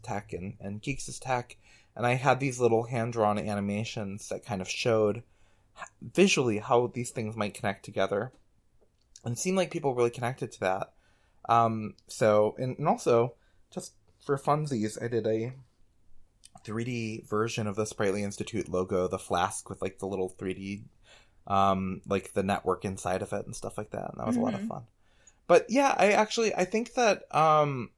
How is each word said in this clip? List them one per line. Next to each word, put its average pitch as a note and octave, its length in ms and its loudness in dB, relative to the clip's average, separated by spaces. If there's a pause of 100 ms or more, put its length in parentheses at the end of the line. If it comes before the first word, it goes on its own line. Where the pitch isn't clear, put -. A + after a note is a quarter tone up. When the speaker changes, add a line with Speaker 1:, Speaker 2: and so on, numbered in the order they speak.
Speaker 1:
tech G2+ 320 -8
and, F2 260 -8
and G2+ 220 -10
Geeks' - 380 -8
tech, B2+ 360 -4 (400)
and A#2 100 -2
I B2 100 4
had B2+ 240 4
these C3 200 -4
little A#2 260 4
hand-drawn A2+ 520 0
animations G2+ 920 -4
that G2 160 -8
kind G2 160 -4
of - 80 -8
showed A2 480 2 (600)
h-, - 60 -14 (280)
visually C#3+ 440 4
how A#2+ 300 4
these A#2+ 240 -6
things A2 240 -6
might G#2 180 -2
connect - 320 -4
together, G2+ 460 0 (920)
and A#2+ 120 -4
it - 40 -8
seemed F#3 180 0
like F3+ 140 2
people C#3 240 -2
really A#2+ 160 4
connected B2 420 -6
to - 80 -14
that. F#2+ 320 0 (560)
Um, A2 460 2 (120)
so, G#2+ 520 4
and, B2+ 180 -4
and D3 100 -2
also, C3 460 2 (380)
just - 220 -12 (320)
for C#3+ 120 -2
funsies, C#3 640 -2
I A#2 60 -4
did A2+ 200 0
a A2 260 -2 (1080)
three A2 200 -6
D A2+ 460 -6
version A2 380 0
of G2 80 -4
the G#2+ 100 0
Sprightly G#2 380 0
Institute G2+ 440 -4
logo, F#2 400 0
the F2+ 120 -2
flask F#2 500 -2
with, G2 120 -10
like, F#2 180 -6
the G2 80 -6
little F#2+ 220 -2
three F#2+ 240 -6
D, G2 300 -8 (640)
um, F#2+ 580 2
like, - 280 -2
the G2+ 100 0
network F#2 420 0
inside F#2+ 360 -4
of G2+ 120 -8
it G2+ 120 -6
and - 100 -12
stuff - 220 -10
like G#2+ 140 -10
that, G1+ 200 -8
and - 80 -14
that - 80 -4
was A#3+ 80 0
a A#3 60 0
lot A#3+ 120 0
of G3+ 80 -4
Speaker 2:
Mm-hmm. G#3+ 80 -6
Speaker 1:
fun. - 140 -8 (640)
But E3+ 220 6
yeah, C4+ 280 4
I G3+ 140 6
actually, G#3+ 420 2
I F#3 120 0
think A3 300 -4
that, A3+ 280 2 (100)
um, D3 640 4